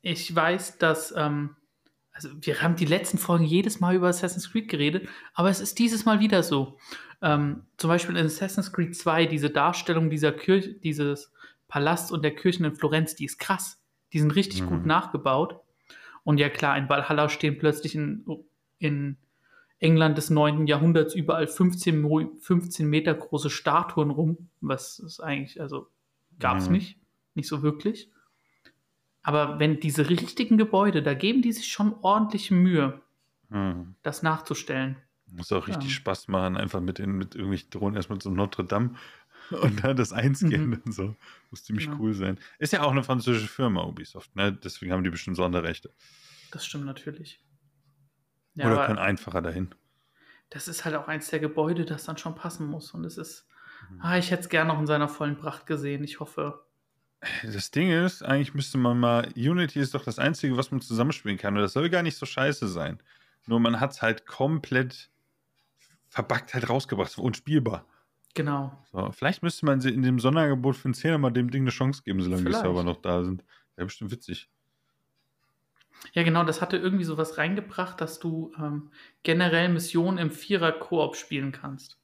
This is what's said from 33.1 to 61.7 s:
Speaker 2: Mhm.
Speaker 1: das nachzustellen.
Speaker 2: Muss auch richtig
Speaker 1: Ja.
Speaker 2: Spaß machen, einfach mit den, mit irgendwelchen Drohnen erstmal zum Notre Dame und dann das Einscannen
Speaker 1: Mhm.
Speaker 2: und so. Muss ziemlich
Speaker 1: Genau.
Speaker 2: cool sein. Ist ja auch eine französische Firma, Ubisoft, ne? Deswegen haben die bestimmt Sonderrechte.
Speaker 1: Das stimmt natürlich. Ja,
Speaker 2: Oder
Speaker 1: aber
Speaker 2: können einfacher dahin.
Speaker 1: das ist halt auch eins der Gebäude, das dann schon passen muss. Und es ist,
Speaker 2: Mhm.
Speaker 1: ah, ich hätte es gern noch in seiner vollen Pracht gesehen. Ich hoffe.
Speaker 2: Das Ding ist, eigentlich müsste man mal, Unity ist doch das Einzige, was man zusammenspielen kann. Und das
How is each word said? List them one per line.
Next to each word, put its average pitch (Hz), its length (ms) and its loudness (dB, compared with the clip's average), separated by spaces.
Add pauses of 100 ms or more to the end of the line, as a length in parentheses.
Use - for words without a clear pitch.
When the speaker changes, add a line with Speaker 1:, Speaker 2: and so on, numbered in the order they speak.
Speaker 2:
Mhm. 92 540 -4
Speaker 1:
das 147 180 -6
nachzustellen. 139 760 -4 (300)
Speaker 2:
Muss 87 240 -10
auch 92 160 -2
richtig 135 220 -4
Speaker 1:
Ja. 135 60 -2
Speaker 2:
Spaß - 320 -6
machen, 92 280 0
einfach 101 240 -4
mit 90 200 -4
den, 98 140 -4
mit 95 200 -6
irgendwelchen - 380 -6
Drohnen 101 240 -2
erstmal 98 240 -6
zum 95 160 -4
Notre 101 280 -2
Dame 117 320 0 (560)
und 104 320 0
dann 135 140 2
das 117 160 2
Einscannen 139 560 2
Speaker 1:
Mhm. 117 160 -2
Speaker 2:
und 117 80 -6
so. 98 220 -6 (360)
Muss - 120 -18
ziemlich 110 220 -4
Speaker 1:
Genau. 147 140 -6
Speaker 2:
cool 110 140 0
sein. 95 260 -4 (200)
Ist 151 140 -2
ja 165 100 0
auch 143 80 2
eine 135 120 2
französische 120 440 0
Firma, 104 360 0
Ubisoft, - 520 -14
ne? 98 180 0
Deswegen 92 380 -10
haben 92 120 0
die 90 60 0
bestimmt 87 280 -6
Sonderrechte. 87 540 -2 (600)
Speaker 1:
Das - 140 -12
stimmt 143 200 -8
natürlich. 147 560 -14 (1120)
Ja, 143 120 -4
Speaker 2:
Oder 110 100 4
Speaker 1:
aber 139 100 2
Speaker 2:
können 107 120 0
einfacher 92 420 -2
dahin. 87 320 -4 (760)
Speaker 1:
das - 180 -14
ist 170 180 -10
halt 156 100 -2
auch 143 120 -6
eins 151 220 -6
der 160 100 -2
Gebäude, 156 460 0
das 156 200 -10
dann 156 120 -10
schon 165 180 -10
passen 165 320 -8
muss. 156 260 -10
Und 165 100 -10
es 165 140 -12
ist, - 300 -16 (420)
Speaker 2:
Mhm. - 120 -18
Speaker 1:
ah, 175 160 2
ich 180 140 0
hätte 180 120 -2
es - 60 -12
gern 165 180 2
noch 156 120 0
in 151 80 0
seiner 147 220 2
vollen 147 280 -4
Pracht 151 280 -10
gesehen. 143 380 -4
Ich - 160 -12
hoffe. 147 440 -8 (800)
Speaker 2:
Das 104 280 -8
Ding 175 200 2
ist, 175 320 0
eigentlich 139 300 0
müsste 139 240 -4
man 123 220 4
mal, 120 360 2
Unity 151 440 0
ist 135 160 -2
doch 135 80 -2
das - 160 -6
Einzige, 143 380 0
was 135 140 -2
man 135 100 -2
zusammenspielen 113 560 -2
kann. 101 180 -2
Und 104 80 2
das 98 100 -2